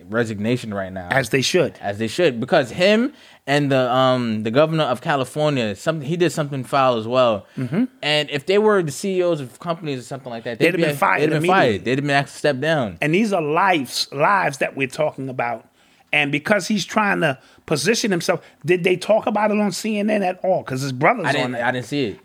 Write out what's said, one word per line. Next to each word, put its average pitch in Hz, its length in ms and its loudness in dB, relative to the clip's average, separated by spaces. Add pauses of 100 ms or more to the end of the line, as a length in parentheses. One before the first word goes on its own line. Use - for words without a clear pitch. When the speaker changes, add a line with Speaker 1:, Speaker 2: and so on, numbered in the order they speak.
Speaker 1:
resignation 110 640 -2
right 95 180 -6
now. 92 180 -8
Speaker 2:
As 131 200 0
they 135 120 2
should. 135 380 2
Speaker 1:
As 104 200 -6
they 113 80 -2
should, 123 340 0
because 131 300 2
him 214 420 2 (320)
and 143 260 2
the, 131 220 2
um, 123 500 2
the 113 80 -2
governor 156 340 2
of 120 160 -2
California, 143 760 0
something, 160 340 -4
he 175 80 -2
did 170 140 2
something 143 340 -4
foul 131 320 2
as 110 100 -4
well. 117 380 2 (120)
Speaker 2:
Mm-hmm. 143 280 -2 (160)
Speaker 1:
And 147 280 0
if 143 180 -4
they 185 100 4
were 208 260 4
the 147 80 -4
C 190 280 -4
E - 40 2
Os 170 160 0
of 123 200 -12
companies 165 400 -6
or 117 40 -14
something 131 280 -12
like 113 140 -10
that, 120 140 -8
Speaker 2:
They'd 160 140 2
Speaker 1:
they'd 180 60 -2
Speaker 2:
have - 20 2
been 151 140 0
Speaker 1:
be, - 20 -8
Speaker 2:
fired 185 240 2
Speaker 1:
they'd 156 100 2
have 156 120 0
been 175 80 0
Speaker 2:
immediately. 170 260 4
Speaker 1:
fired. 85 80 -6
They'd 127 140 0
have 143 80 -2
been 139 80 2
asked 143 180 0
to - 60 -18
step 139 200 0
down. 131 400 -2
Speaker 2:
And 151 140 0
these 208 180 2
are 180 100 0
lives, 160 680 0
lives 160 460 0
that - 180 -4
we're 135 120 -2
talking 139 420 -4
about. 120 360 -6 (480)
And 147 180 2
because 170 380 0
he's 208 160 0
trying 196 340 2
to 151 180 2 (280)
position 196 460 0
himself, 170 280 0 (260)
did 175 200 2
they 185 100 2
talk 208 320 0
about 214 240 0
it 208 80 0
on 208 140 0
C 214 260 -4
N 208 100 0
N 208 140 0
at 185 180 -4
all? 180 220 0
'Cause 131 160 -6
his 135 140 -6
brother's 175 320 0
Speaker 1:
I 139 80 0
didn't, 139 200 -2
Speaker 2:
on - 20 -6
it. 117 80 -6
Speaker 1:
I 123 80 0
didn't 123 140 -4
see 143 200 -2
it. 92 200 -6